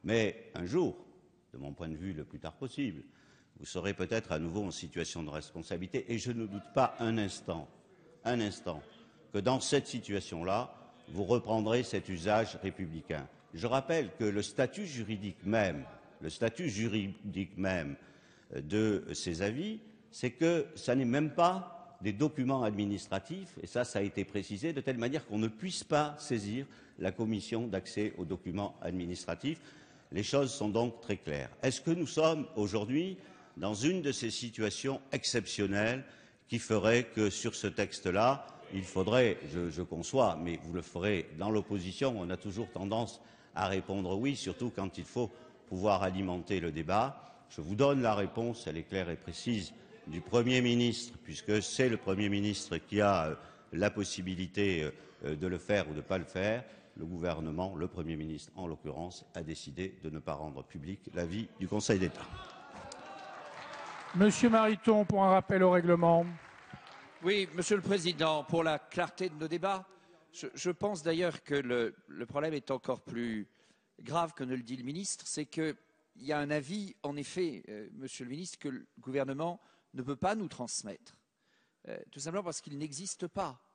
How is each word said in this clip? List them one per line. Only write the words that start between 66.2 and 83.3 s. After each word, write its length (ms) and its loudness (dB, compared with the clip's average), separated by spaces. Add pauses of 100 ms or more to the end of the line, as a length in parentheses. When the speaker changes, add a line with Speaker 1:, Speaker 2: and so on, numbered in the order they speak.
Speaker 3:
Oui, 320 4
Monsieur 220 2
le 60 2
Président, 640 2
pour 180 4
la 160 2
clarté 520 -2
de 60 -14
nos 120 -4
débats, 380 -2 (480)
je, 200 -10
je 160 -2
pense 320 0
d'ailleurs 400 0
que 120 -2
le, 400 2 (140)
le 180 -8
problème 260 0
est 180 -4
encore 300 -2
plus 480 -4 (540)
grave 320 -2
que 100 -6
ne 100 -4
le 80 -6
dit 140 -8
le 80 -10
ministre, 420 -6
c'est 200 -4
qu'il 280 -2 (440)
y 140 -4
a 60 2
un 120 -2
avis, 520 -2
en 140 -4
effet, 540 -4
euh, 240 -10
Monsieur 320 -10
le 60 -8
ministre, 260 -10
que 100 -6
le 180 -8 (140)
gouvernement 580 -2 (360)
ne 80 -6
peut 140 -4
pas 180 2
nous 140 -4
transmettre, 680 -10 (720)
euh, 80 -8 (140)
tout 80 -16
simplement 240 -4
parce 180 -6
qu'il 180 -12
n'existe 500 -6
pas. 320 -4 (140)